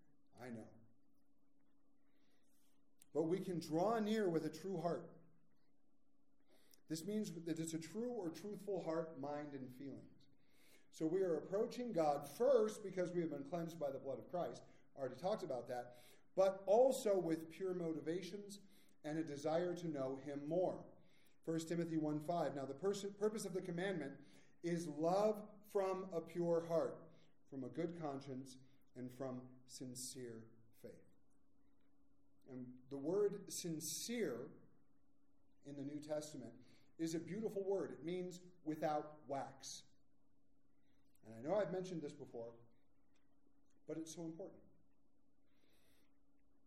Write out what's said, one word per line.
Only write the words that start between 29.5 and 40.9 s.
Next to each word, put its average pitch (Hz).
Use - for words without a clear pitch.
sincere 123
faith. 110
And 127
the 139
word 185
sincere 160
in 139
the 135
New 147
Testament 147
is 165
a 165
beautiful 196
word. 185
It 123
means 180
without 151
wax. -